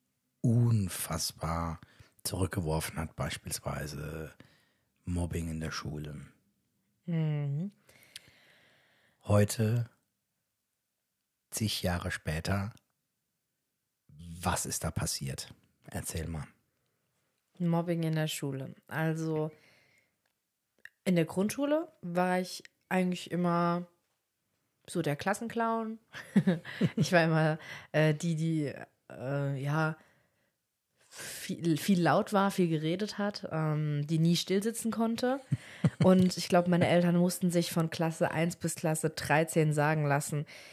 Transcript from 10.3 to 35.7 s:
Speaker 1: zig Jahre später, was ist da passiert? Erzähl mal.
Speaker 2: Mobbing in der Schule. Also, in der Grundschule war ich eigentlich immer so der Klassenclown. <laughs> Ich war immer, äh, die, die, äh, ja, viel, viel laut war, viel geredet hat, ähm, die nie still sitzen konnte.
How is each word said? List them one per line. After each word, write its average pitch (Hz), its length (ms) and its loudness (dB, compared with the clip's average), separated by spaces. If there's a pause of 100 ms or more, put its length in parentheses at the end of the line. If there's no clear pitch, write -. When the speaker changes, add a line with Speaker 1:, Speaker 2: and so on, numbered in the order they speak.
Speaker 1:
zig - 320 -4
Jahre 90 280 -2
später, 98 600 -2 (1400)
was 85 580 -6
ist - 180 -6
da 82 60 -2
passiert? - 640 -6 (300)
Erzähl 82 420 -8
mal. 80 200 -8 (1120)
Speaker 2:
Mobbing 170 440 0
in 160 120 0
der 156 140 0
Schule. 135 460 -6 (140)
Also, 160 600 -2 (1500)
in 185 120 2
der 165 80 4
Grundschule 285 640 0 (140)
war 180 380 0
ich - 220 -8 (260)
eigentlich 185 420 0
immer 175 560 0 (1000)
so 175 160 -2
der 147 140 0
Klassenclown. 226 840 -2 (360)
<laughs> 175 260 4 (360)
Ich 156 160 2
war 165 120 8
immer, 160 340 4 (340)
äh, 156 220 4
die, 165 200 -2
die, 156 380 -2 (380)
äh, 139 520 -4
ja, 156 340 0 (1120)
viel, - 680 -4
viel 175 260 2
laut 165 300 2
war, 196 180 4
viel 180 180 2
geredet 160 500 -2
hat, 202 340 -4
ähm, 151 540 0
die 160 120 2
nie 165 180 6
still 190 260 0
sitzen 226 280 -4
konnte. 233 500 0 (300)